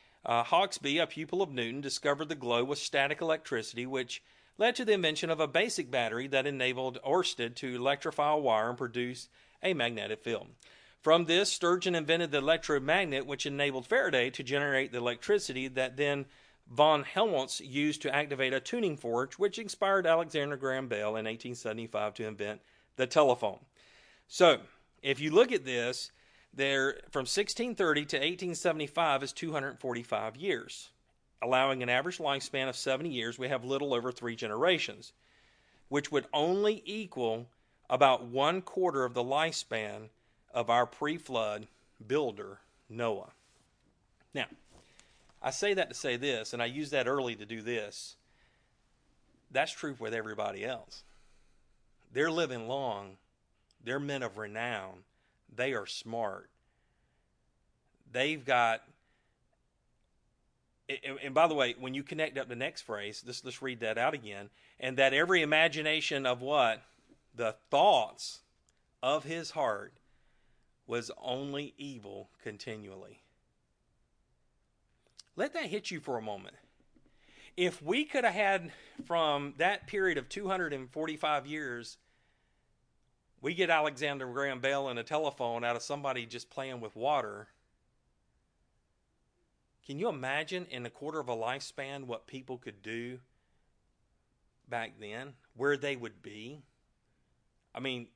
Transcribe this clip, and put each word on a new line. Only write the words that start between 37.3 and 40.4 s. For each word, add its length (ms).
about 340
one 380
quarter 420
of 100
the 100
lifespan 840